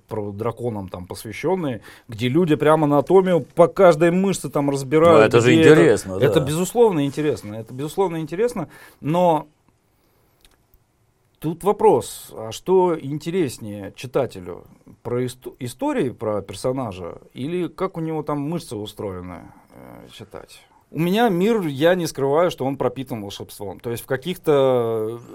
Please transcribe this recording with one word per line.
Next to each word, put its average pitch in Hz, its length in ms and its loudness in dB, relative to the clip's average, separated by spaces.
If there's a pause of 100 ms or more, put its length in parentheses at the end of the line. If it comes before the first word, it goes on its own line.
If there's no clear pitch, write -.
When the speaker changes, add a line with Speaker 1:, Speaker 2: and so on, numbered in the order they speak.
Speaker 1:
про 104 240 -8
драконам 107 580 -6
там 90 180 -12
посвященные, 135 760 -6 (280)
где 117 200 -4
люди 156 260 2
прямо 151 300 4
анатомию 170 560 4
по - 260 4
каждой 170 460 4
мышце 185 360 -2
там 143 220 -2
разбирают, 139 480 4
Speaker 2:
Ну, 110 80 8
это 117 140 4
же 120 120 6
Speaker 1:
где 165 100 6
Speaker 2:
интересно, 151 500 6
Speaker 1:
это, 95 80 -4
Speaker 2:
да. - 60 4
Speaker 1:
это - 140 2
безусловно 170 640 0
интересно, 131 520 -4
это 113 180 -14
безусловно 160 460 -4
интересно, 180 480 -4 (320)
но 160 480 0 (1900)
тут 165 260 -8
вопрос, 202 720 0
а 110 160 -12
что 180 460 2
интереснее 135 1000 -6
читателю, 101 680 -6 (380)
про 123 220 -4
исто-, - 360 -12
истории 190 500 -4
про 107 320 -4
персонажа 98 760 -8 (160)
или 165 340 -6
как 185 280 -8
у 170 40 -8
него 160 220 -6
там 147 180 -6
мышцы 147 360 -8
устроены, 92 760 -12 (200)
э, 62 400 -20
читать? - 500 -20 (280)
У 143 100 -8
меня 202 280 2
мир, 196 380 0
я 151 280 2
не 175 120 -2
скрываю, 147 440 0
что - 140 -8
он 135 120 -4
пропитан 127 440 -6
волшебством. 101 600 -14
То 120 100 -8
есть 117 140 -8
в - 20 -20
каких-то, 123 1120 0 (140)